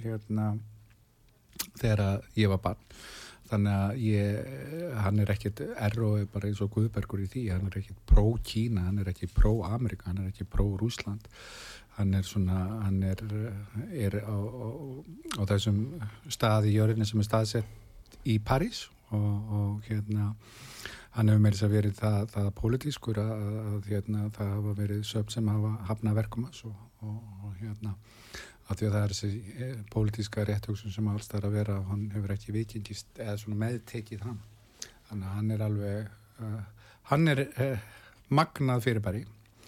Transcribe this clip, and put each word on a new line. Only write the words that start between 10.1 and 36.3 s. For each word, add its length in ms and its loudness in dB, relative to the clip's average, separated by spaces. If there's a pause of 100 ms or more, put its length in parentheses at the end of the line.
hann 140 -2
er 80 -4
ekki 180 -8
pró 160 4 (140)
Rússland. 480 -4 (680)
Hann 160 2
er 140 2
svona, 560 0
hann 240 2
er, 160 -2 (720)
er 260 0
á, 140 -4
á, 340 -4 (720)
á 80 -2
þessum 320 4 (500)
stað 400 4
í 60 6
jörðinni 320 4
sem 160 2
er 60 0
staðsett 960 -2
í 160 4
París 460 0 (260)
og, 420 0
og, 300 0
hérna, 480 -2 (840)
hann 140 6
hefur 160 8
meira 100 6
að 60 -2
segja 100 4
verið 240 4
það, 220 2 (160)
það 240 0
pólitískur 640 -2
að, 240 -2 (160)
að, 260 -4
hérna, 380 -2 (100)
það 200 -2
hafa 260 -2
verið 260 -2
söfn 240 -2
sem 220 2
hafa 180 2 (160)
hafnað 320 2
verkum 280 -4
hans 200 -16
og, 80 -12 (300)
og, 100 -6 (300)
og, 160 -8
hérna, 320 -8 (720)
af 140 -4
því 80 2
að 80 2
það 80 2
er 100 -2
þessi, 160 -2 (320)
eh, 160 -6 (140)
pólitíska 540 0
rétthugsun 480 -4
sem 160 0
alls 180 -2
staðar 220 -2
að 100 0
vera 200 0
og 120 -6
hann 220 -2
hefur 200 -2
ekki 220 -6
viðgengist 640 -8
eða 160 -4
svona 240 -4
meðtekið 640 -4
hann. 140 -8 (680)
Þannig 220 -8
að 80 -6
hann 180 0
er 140 -2
alveg, 440 -4 (300)